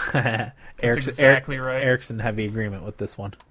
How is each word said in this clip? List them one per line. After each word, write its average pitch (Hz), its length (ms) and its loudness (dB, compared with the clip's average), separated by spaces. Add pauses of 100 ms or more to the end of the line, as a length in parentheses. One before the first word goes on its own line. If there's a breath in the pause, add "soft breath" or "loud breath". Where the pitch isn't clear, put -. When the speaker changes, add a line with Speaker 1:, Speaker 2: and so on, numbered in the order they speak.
Speaker 1:
<laughs> - 100 -4
Speaker 2:
That's 123 380 0 (320 loud breath)
Speaker 1:
Eric's, 123 240 2
Speaker 2:
exactly 135 480 4
Speaker 1:
Eric, 131 120 -6
Speaker 2:
right. 131 160 -2
Speaker 1:
Eric's 127 280 2
in 113 80 -6
heavy 110 260 -2
agreement 104 380 -4
with 107 140 -10
this - 200 -8
one. 101 160 -10 (180)